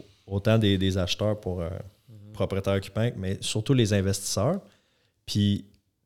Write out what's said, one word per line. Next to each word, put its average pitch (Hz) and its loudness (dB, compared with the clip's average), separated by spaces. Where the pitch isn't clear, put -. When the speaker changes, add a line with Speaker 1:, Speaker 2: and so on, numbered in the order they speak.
Speaker 1:
autant 101 2
des, 101 4
des 95 0
acheteurs 104 -2
pour, 92 -6
euh, 82 -4
Speaker 2:
Mhm. 104 -20
Speaker 1:
propriétaires 98 -2
occupants, 110 -2
mais 95 -4
surtout - 0
les 110 4
investisseurs. 101 0
Puis, 202 2
tu - -20